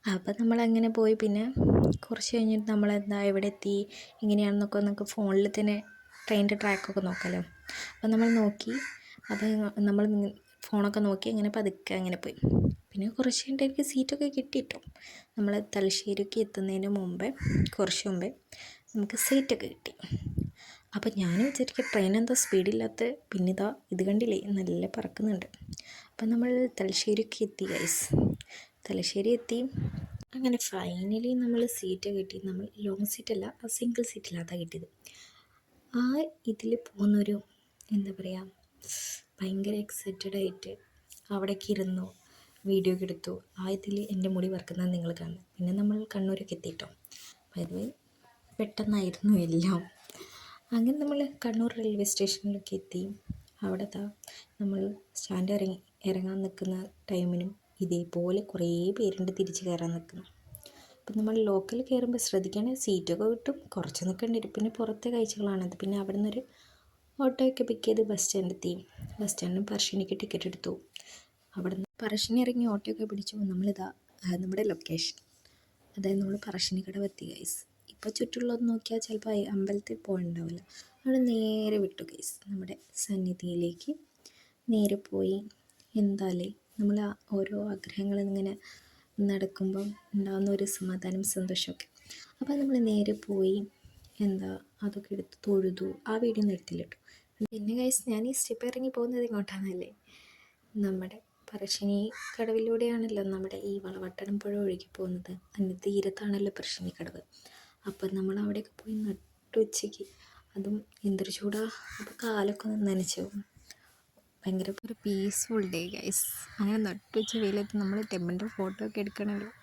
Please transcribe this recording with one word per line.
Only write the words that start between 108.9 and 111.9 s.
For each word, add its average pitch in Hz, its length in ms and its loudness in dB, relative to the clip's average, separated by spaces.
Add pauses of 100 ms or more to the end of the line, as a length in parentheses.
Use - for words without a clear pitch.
നട്ടുച്ചയ്ക്ക്, - 1000 -2 (500)
അതും 202 220 -2 (300)
എന്തൊരു 190 320 0
ചൂടാ. 208 260 0 (340)